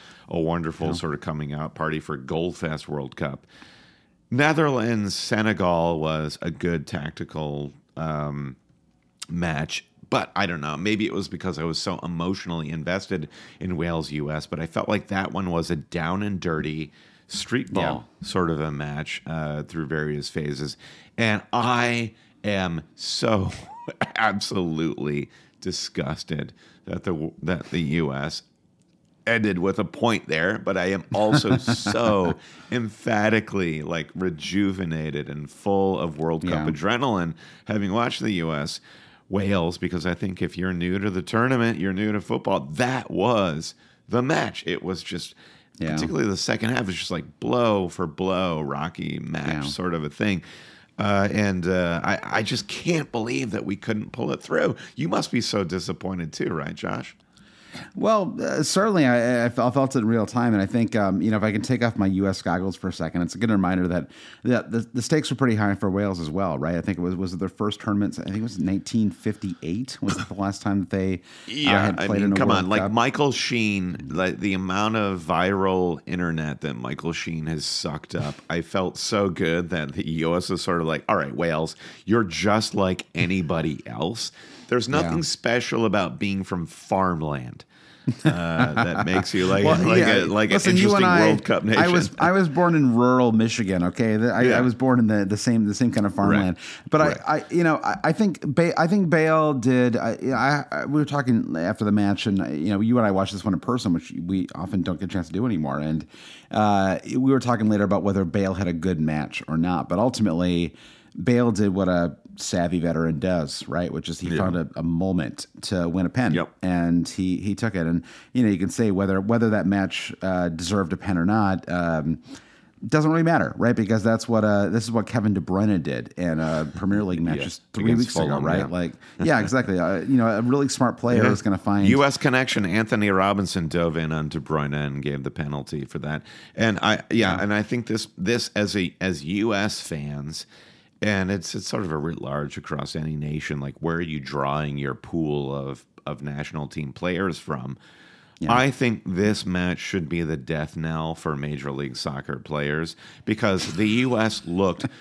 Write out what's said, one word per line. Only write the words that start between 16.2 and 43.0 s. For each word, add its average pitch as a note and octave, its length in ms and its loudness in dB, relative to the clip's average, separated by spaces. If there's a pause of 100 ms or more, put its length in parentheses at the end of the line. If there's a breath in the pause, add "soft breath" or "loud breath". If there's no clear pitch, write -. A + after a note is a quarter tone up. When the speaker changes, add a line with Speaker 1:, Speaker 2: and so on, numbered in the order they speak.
Speaker 1:
and G2+ 160 -4
dirty D#2 520 -4 (360 soft breath)
street - 440 -4
Speaker 2:
Yeah. - 20 -6
Speaker 1:
ball C2+ 360 -4 (120)
sort F2+ 280 0
of D#2 120 -2
a D#2 100 -4
match, D2 540 -8
uh, D2+ 380 -6
through D#2 240 -8
various D2+ 420 -4
phases. D2 480 -6 (400 loud breath)
And G#2+ 240 2 (100)
I A#2+ 640 0 (300 soft breath)
am F#2 380 -2 (140)
so G2 560 0 (320)
<laughs> - 320 -6
absolutely D#2+ 1120 0 (300 soft breath)
disgusted D#2 920 -6 (320 soft breath)
that F2+ 180 -8
the, D#2+ 280 -4 (120)
that D#2+ 280 -4
the E2+ 100 -2
U D2+ 320 0
S C#2+ 300 -6 (840)
ended G#2+ 320 2
with F#2+ 180 2
a G#2 80 0
point A2+ 420 0
there, E2+ 300 0
but G2 180 -2
I F2+ 120 0
am F#2+ 260 -2
also G#2+ 440 4
Speaker 2:
<laughs> - 0 -
Speaker 1:
so G#2 800 0 (360 loud breath)
emphatically, G#2 1120 0
like, D#2+ 320 -4
rejuvenated E2 1120 -2
and D2 200 -10
full G2 500 0
of D#2 180 -4
World D#2+ 240 0
Cup D#2+ 260 -2
Speaker 2:
Yeah. D#2+ 60 0
Speaker 1:
adrenaline F#2+ 640 0 (300 loud breath)
having G2+ 280 -2
watched A#2+ 280 -2
the A2+ 120 -2
U E2 180 -2
S D2+ 300 -4 (480 loud breath)
Wales, F#2+ 480 0
because F2 280 -4
I F2 100 0
think F#2+ 260 -6
if F2+ 160 -4
you're F#2 160 -2
new F2+ 260 -2
to G2+ 100 -2
the F#2 120 -2
tournament, A#2 580 2
you're F#2 140 -2
new G#2+ 180 -2
to G#2 80 -2
football, G2 420 -2 (100)
that B2+ 400 -2